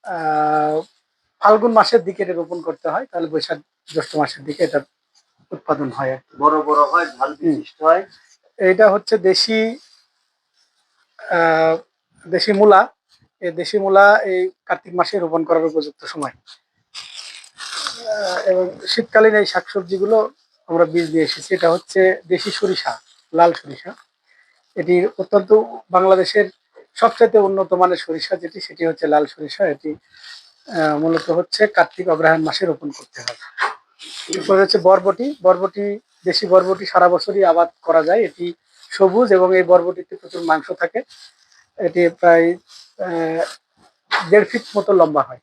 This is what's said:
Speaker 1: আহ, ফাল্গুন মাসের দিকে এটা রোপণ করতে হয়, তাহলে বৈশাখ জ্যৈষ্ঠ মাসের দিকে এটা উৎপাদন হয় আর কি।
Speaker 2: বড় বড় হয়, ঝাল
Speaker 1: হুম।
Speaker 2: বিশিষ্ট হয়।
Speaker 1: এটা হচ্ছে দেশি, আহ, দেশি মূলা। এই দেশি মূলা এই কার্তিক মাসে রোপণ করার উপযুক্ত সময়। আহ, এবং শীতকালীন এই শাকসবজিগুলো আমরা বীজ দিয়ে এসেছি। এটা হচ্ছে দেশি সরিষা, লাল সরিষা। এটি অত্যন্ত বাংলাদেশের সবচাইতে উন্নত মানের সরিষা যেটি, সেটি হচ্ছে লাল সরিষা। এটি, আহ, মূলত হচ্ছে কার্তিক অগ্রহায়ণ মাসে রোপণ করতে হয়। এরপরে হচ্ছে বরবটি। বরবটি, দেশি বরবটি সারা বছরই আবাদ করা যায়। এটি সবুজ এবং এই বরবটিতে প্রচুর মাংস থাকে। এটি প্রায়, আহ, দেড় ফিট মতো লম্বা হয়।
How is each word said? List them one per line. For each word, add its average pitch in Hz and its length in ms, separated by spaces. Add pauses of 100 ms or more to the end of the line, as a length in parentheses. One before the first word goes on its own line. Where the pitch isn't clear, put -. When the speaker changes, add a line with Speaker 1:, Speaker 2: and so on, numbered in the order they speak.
Speaker 1:
আহ, 151 760 (600)
ফাল্গুন 220 320
মাসের 220 320
দিকে 190 180
এটা 180 100
রোপণ 170 300
করতে 160 260
হয়, 202 180
তাহলে 170 200
বৈশাখ 151 320 (340)
জ্যৈষ্ঠ 156 240
মাসের 143 280
দিকে 151 200
এটা 156 160 (720)
উৎপাদন 147 400
হয় 131 220
আর 131 60
কি। - 200
Speaker 2:
বড় 151 240
বড় 147 200
হয়, 156 240
ঝাল 135 280
Speaker 1:
হুম। 151 200
Speaker 2:
বিশিষ্ট - 280
হয়। 170 240 (500)
Speaker 1:
এটা 190 340
হচ্ছে 208 280
দেশি, 220 600 (1400)
আহ, 160 580 (520)
দেশি 180 240
মূলা। 202 360 (520)
এই 180 100
দেশি 170 280
মূলা 196 400
এই 185 320 (160)
কার্তিক 175 280
মাসে 180 240
রোপণ 165 260
করার 160 200
উপযুক্ত 151 400
সময়। 143 260 (1800)
আহ, 202 320
এবং 185 480
শীতকালীন 220 480
এই 208 120
শাকসবজিগুলো 196 840 (360)
আমরা 170 180
বীজ 165 260
দিয়ে 160 140
এসেছি। - 300
এটা 170 160
হচ্ছে 185 560
দেশি 180 240
সরিষা, 180 500 (320)
লাল 170 200
সরিষা। 143 420 (800)
এটি 180 320 (120)
অত্যন্ত 190 340 (380)
বাংলাদেশের 185 600 (440)
সবচাইতে 226 440
উন্নত 190 340
মানের 180 240
সরিষা 165 400
যেটি, 170 240
সেটি 165 260
হচ্ছে 160 200
লাল 151 200
সরিষা। 156 400
এটি, 151 280 (720)
আহ, 156 320
মূলত 165 320
হচ্ছে 175 360
কার্তিক 180 420
অগ্রহায়ণ 160 340
মাসে 160 240
রোপণ 147 240
করতে - 300
হয়। - 160 (920)
এরপরে 196 340
হচ্ছে 196 160
বরবটি। 190 640
বরবটি, 190 560 (260)
দেশি 185 220
বরবটি 185 400
সারা 180 220
বছরই 190 360
আবাদ 170 240 (140)
করা 165 200
যায়। 190 220
এটি 175 280 (380)
সবুজ 202 420
এবং 185 240
এই 185 60
বরবটিতে 180 540
প্রচুর 175 260
মাংস 160 300
থাকে। 175 300 (760)
এটি 175 320
প্রায়, 170 460 (440)
আহ, 165 460 (840)
দেড় 202 140
ফিট 226 180 (140)
মতো 202 160
লম্বা 156 300
হয়। 127 200